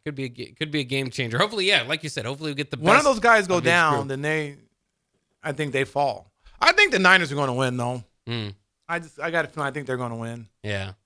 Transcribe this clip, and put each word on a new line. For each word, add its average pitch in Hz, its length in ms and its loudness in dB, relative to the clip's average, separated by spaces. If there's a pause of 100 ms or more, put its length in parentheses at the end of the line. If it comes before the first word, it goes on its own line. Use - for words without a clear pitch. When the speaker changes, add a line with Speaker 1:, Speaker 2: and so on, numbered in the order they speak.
Speaker 1:
could 147 100 -8
be 135 100 -8
a, 127 40 -8
ga-, 120 240 -14
could 156 180 -8
be 147 100 -2
a 135 40 -4
game 131 260 -4
changer. 117 280 -4
Hopefully, 208 280 0
yeah, 185 160 4
like 151 200 -4
you 151 60 -8
said, 110 160 -8
hopefully 143 280 -6
we - 20 -8
get 147 160 -6
the 135 80 -8
Speaker 2:
One 185 180 6
of 294 60 6
Speaker 1:
best - 20 0
Speaker 2:
those 254 160 2
guys 220 260 4
go 180 120 2
Speaker 1:
of 156 60 -2
this 165 60 4
Speaker 2:
down, 165 260 4
Speaker 1:
group. 139 120 -4
Speaker 2:
then 135 140 -6
they, 151 340 -4 (840)
I 156 100 -6
think 143 200 -4
they 135 120 0
fall. 131 460 -4 (300)
I 339 120 6
think 381 200 4
the 208 60 2
Niners 180 340 6
are - 20 -4
gonna 139 200 0
win 127 220 0
though. 123 260 -4 (240)
Speaker 1:
Hmm. 113 220 -6 (400)
Speaker 2:
I 170 120 -4
just, 156 200 -16
I 165 100 -4
got 165 140 0
a 139 40 -8
feeling 143 200 -4
I 131 40 -4
think 143 140 -8
they're 131 120 -2
gonna 117 180 -6
win. 117 320 -10 (140)
Speaker 1:
Yeah. 98 300 -6 (140)